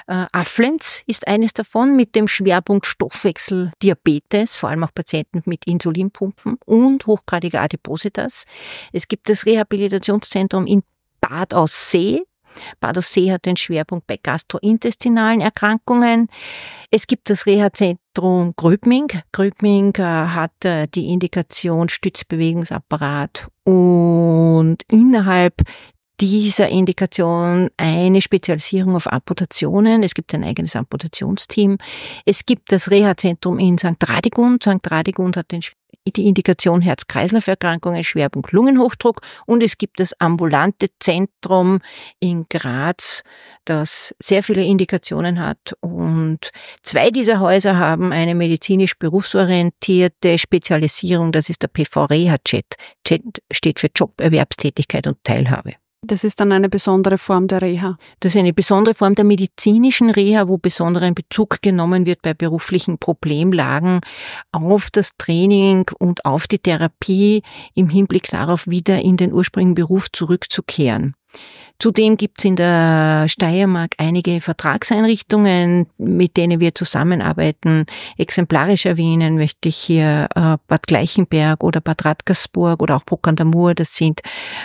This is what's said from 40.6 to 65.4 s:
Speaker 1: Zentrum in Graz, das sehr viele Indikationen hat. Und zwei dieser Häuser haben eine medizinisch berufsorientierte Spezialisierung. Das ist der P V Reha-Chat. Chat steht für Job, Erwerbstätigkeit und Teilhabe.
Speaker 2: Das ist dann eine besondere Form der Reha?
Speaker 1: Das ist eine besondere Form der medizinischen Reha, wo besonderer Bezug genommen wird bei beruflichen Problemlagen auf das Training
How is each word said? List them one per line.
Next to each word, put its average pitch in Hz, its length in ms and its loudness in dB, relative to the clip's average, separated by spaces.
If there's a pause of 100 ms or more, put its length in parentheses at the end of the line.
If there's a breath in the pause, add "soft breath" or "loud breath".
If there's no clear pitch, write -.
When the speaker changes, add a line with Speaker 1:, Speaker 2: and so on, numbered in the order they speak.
Speaker 1:
Zentrum 185 840 0 (380 loud breath)
in 170 300 -4
Graz, 139 760 -4 (420 loud breath)
das - 540 -4
sehr 202 240 0
viele 190 220 -2
Indikationen 175 760 -2
hat. 151 440 -8
Und 160 680 -4 (320 loud breath)
zwei - 280 2
dieser 226 280 2
Häuser 190 380 2
haben 175 340 0
eine 165 240 0
medizinisch 175 640 0
berufsorientierte 180 1400 0
Spezialisierung. 165 920 0
Das 156 180 0
ist - 140 -8
der - 60 -4
P - 160 -4
V 147 220 -2
Reha-Chat. 151 680 0 (300 loud breath)
Chat - 180 0 (300)
steht - 260 -2
für 151 160 -2
Job, - 260 0
Erwerbstätigkeit - 840 -2
und 143 160 -6
Teilhabe. 123 520 -2 (260)
Speaker 2:
Das 208 220 -4
ist 208 160 -2
dann 202 140 2
eine 196 160 2
besondere 190 500 2
Form 190 300 0
der 185 120 -2
Reha? 185 380 -2 (220 soft breath)
Speaker 1:
Das 185 160 0
ist - 20 4
eine 180 140 4
besondere 202 420 2
Form 196 220 2
der 208 80 4
medizinischen 214 840 2
Reha, 202 360 2
wo 185 100 0
besonderer 175 540 0
Bezug - 500 -4
genommen 180 460 2
wird 175 160 -2
bei 160 120 -2
beruflichen 165 640 -2
Problemlagen 160 1000 0 (520 loud breath)
auf 180 400 0
das - 260 0
Training 190 800 2